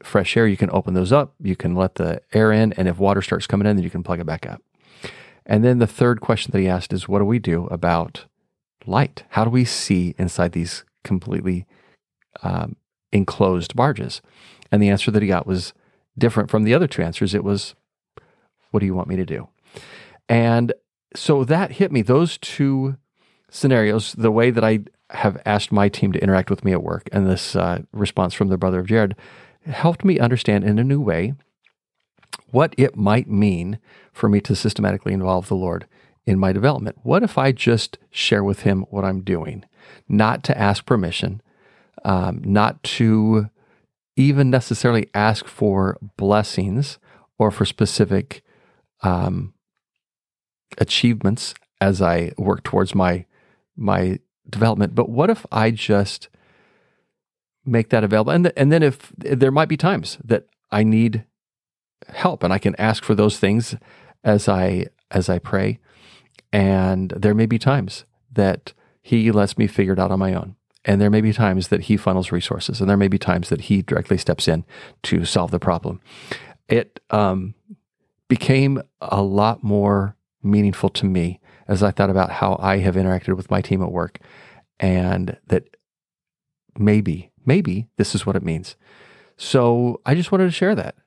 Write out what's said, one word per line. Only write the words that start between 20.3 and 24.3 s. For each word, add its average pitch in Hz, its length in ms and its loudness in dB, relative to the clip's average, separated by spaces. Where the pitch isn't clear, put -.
so 143 300 0
that 160 300 -2
hit 196 180 0
me, 131 100 0
those 139 360 2
two 135 580 -2
scenarios, 110 640 2
the 113 180 2